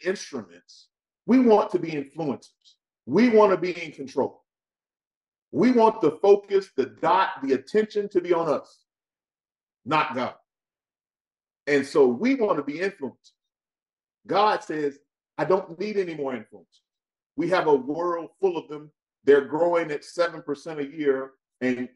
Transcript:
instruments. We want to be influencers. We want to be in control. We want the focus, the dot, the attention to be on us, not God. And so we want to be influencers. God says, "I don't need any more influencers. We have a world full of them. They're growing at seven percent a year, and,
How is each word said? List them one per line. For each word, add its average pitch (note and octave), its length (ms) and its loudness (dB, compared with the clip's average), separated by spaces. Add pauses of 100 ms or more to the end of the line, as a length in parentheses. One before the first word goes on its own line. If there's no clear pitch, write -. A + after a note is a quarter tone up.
instruments. - 800 -12 (380)
We B3+ 140 4
want A3 320 4
to F3 80 -2
be D#3+ 120 -6
influencers. D3 840 -8 (300)
We G3+ 240 4
want G#3+ 220 6
to F#3 60 0
be F3 140 -4 (120)
in D#3 80 -14
control. B2+ 520 -6 (1080)
We F#3+ 200 2
want A3 300 4
the D3+ 100 2 (100)
focus, G3 540 2
the B2 120 0 (140)
dot, A3+ 280 2 (120)
the C3+ 120 0
attention G#3 560 -2
to F3+ 120 0
be F3 120 0
on E3 140 0
us, - 360 -6 (1000)
not D3+ 280 0
God. B2 220 -6 (1300)
And C#3+ 180 2
so C#3 220 4
we G#3+ 280 0
want G#3 220 0
to C#3+ 60 -6
be D3 160 -8
influencers. F3 540 -10 (920)
God F#3+ 380 0
says, D3 360 -6 (380)
"I D3+ 80 -2
don't F3 340 0
need G#3 180 -6
any F3 180 -4
more C#3 180 -6
influencers. G#2+ 480 -16 (540)
We D#3 140 -4
have F3 180 0
a D3 80 6
world D#3+ 560 -4 (100)
full F3+ 160 0
of D3+ 100 -10
them. D3+ 240 -16 (340)
They're C#3 200 6
growing D#3+ 460 0
at D3 140 -8
seven E3 360 -4
percent D3+ 380 -10
a C#3+ 60 -6
year, C#3 460 -2 (300)
and, B2+ 340 -4